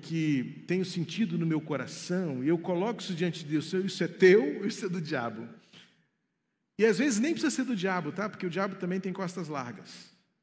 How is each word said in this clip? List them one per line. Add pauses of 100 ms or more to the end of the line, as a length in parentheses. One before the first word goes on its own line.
que
tenho
sentido
no
meu
coração,
e
eu
coloco
isso
diante
de
Deus,
"Isso
é
teu,
isso
é
do
diabo." (1300)
E
às
vezes
nem
precisa
ser
do
diabo,
tá?
Porque
o
diabo
também
tem
costas
largas. (280)